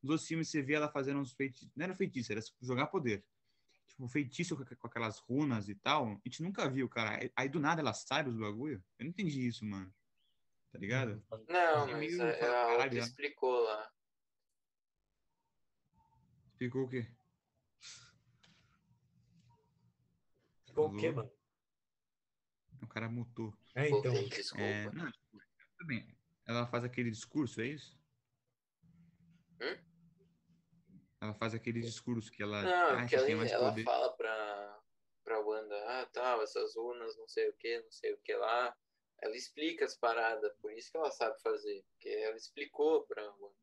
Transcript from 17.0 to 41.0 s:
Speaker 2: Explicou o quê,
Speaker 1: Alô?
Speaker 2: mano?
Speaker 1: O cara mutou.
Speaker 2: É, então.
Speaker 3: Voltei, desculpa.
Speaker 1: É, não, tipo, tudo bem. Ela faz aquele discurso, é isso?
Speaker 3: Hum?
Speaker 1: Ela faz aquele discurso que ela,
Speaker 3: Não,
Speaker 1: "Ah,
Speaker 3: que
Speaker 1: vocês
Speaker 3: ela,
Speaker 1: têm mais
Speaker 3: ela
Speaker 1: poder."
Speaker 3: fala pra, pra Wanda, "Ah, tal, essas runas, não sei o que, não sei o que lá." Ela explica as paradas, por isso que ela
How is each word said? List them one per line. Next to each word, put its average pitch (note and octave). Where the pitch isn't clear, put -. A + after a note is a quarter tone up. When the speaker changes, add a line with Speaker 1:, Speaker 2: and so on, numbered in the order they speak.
Speaker 2:
Explicou D3
o G2
quê, D3
Speaker 1:
Alô? C#3+
Speaker 2:
mano? G#2+
Speaker 1:
O A#2
cara A2+
mutou. A2+
Speaker 2:
É, C#3+
então. C#3
Speaker 3:
Voltei, B2+
desculpa. -
Speaker 1:
É, G#2
não, D#3
tipo, -
tudo E3+
bem. B2+
Ela A#2+
faz A#2+
aquele B2
discurso, A#2
é A2+
isso? D3
Speaker 3:
Hum? D3+
Speaker 1:
Ela G#2+
faz A2+
aquele A#2
discurso A2
que -
ela, G#2
Speaker 3:
Não, F3
Speaker 1:
"Ah, A#2+
Speaker 3:
que A#2+
Speaker 1:
vocês C3
Speaker 3:
ela, C3
Speaker 1:
têm A2+
mais A2+
Speaker 3:
ela A#2+
Speaker 1:
poder." A2
Speaker 3:
fala B2+
pra, G#2
pra A2+
Wanda, G#2+
"Ah, A#2+
tal, B2
essas G#2+
runas, A#2
não -
sei A2
o -
que, A#2
não -
sei G#2+
o -
que G#2+
lá." A#2
Ela -
explica D3+
as -
paradas, A2+
por G#2+
isso A#2
que -
ela D#3